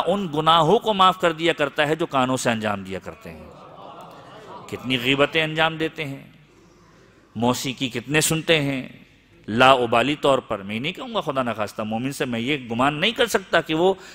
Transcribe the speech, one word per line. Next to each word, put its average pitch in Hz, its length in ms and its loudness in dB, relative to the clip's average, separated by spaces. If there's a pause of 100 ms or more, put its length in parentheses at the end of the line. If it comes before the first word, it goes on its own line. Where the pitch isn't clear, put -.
उन 196 200 -2
गुनाहों 160 500 4
को 220 160 0
माफ़ 185 260 4
कर 170 140 2
दिया 160 200 0
करता 147 300 0
है 156 120 2
जो 165 120 -2
कानों 131 280 0
से 123 140 0
अंजाम 107 340 -2
दिया 92 160 -10
करते 87 300 -16
हैं। 78 180 -18 (1200)
कितनी 123 280 -4
गीबतें 139 440 2
अंजाम 160 360 0
देते 160 260 -6
हैं, 139 200 -14 (1120)
मौसीकी 123 540 -2
कितने 127 320 -2
सुनते 160 360 2
हैं 139 220 -2 (680)
लाउबाली 123 720 4
तौर 135 240 4
पर। 104 200 -6
मैं 107 180 -8
नहीं 156 120 -6
कहूँगा, 233 280 -6
खुदा 135 220 -2
न 120 100 -2
खास्ता, 107 320 -6
मोमिन 113 280 -4
से 147 140 -4
मैं 117 140 -4
ये 139 260 -2
गुमान 127 300 0
नहीं 196 160 0
कर 240 160 0
सकता 190 320 0
कि 160 140 -4
वो 185 220 4 (180)